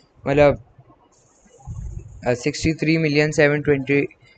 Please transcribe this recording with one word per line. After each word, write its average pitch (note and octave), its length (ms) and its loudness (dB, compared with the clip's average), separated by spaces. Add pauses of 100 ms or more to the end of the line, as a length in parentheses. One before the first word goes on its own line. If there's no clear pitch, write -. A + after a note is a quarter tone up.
(260)
मतलब C#3+ 380 2 (1600)
अ, B2 80 0
सिक्सटी D3 380 -2
थ्री D#3 260 0
मिलियन D3+ 320 0
सेवन D3 320 2
ट्वेंटी C#3 460 0 (300)